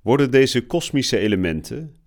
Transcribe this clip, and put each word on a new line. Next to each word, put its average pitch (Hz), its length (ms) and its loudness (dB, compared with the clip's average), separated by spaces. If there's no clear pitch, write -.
worden 135 300 2
deze 131 360 2
kosmische 139 520 -2
elementen 101 760 -2